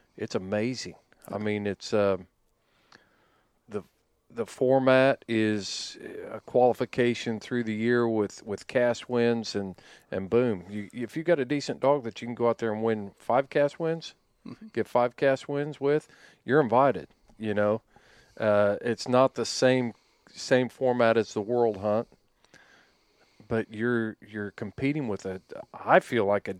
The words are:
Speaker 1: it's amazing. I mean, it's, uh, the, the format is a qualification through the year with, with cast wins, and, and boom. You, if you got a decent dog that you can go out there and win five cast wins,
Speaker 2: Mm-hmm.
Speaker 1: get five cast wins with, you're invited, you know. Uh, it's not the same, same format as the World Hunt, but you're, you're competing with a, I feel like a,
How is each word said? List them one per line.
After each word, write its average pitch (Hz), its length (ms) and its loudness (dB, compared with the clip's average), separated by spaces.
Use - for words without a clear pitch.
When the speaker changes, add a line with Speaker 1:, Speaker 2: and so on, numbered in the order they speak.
Speaker 1:
it's 113 200 -10
amazing. 104 600 -4
I 101 80 -8
mean, 104 300 -2
it's, - 260 -6
uh, 98 240 4
the, 104 140 -8
the 117 120 -4
format 131 840 4
is 107 680 -2
a 110 80 -12
qualification 120 1000 0
through 120 260 -4
the 110 80 -4
year 117 340 2
with, 110 360 -2
with 101 240 -10
cast 120 420 0
wins, 117 440 0
and, 98 220 -6
and 95 200 -6
boom. 113 400 2
You, 104 220 -10
if 120 240 -10
you 160 80 -6
got 160 160 2
a 131 60 -2
decent 135 360 -4
dog 139 240 2
that 113 160 -10
you 117 60 -10
can 117 80 -8
go 117 140 2
out 117 80 0
there 113 160 -2
and 107 100 -6
win 107 340 -2
five 131 320 0
cast 143 300 0
wins, 165 360 -6
Speaker 2:
Mm-hmm. - 240 -18
Speaker 1:
get 110 160 -4
five 123 300 0
cast 135 320 0
wins 147 320 -6
with, 143 260 0
you're 135 160 4
invited, 117 480 2
you 110 160 -4
know. 104 280 2
Uh, 104 400 4
it's - 280 -4
not 127 280 4
the 117 100 -2
same, 127 480 2
same 127 360 0
format 120 480 2
as 110 160 0
the 110 80 -2
World 113 360 0
Hunt, 107 300 0
but 113 240 -2
you're, 113 420 -2
you're 104 260 -8
competing 135 580 -4
with 98 160 -6
a, 95 160 -8
I - 260 4
feel 113 260 0
like 101 220 0
a, 98 120 -8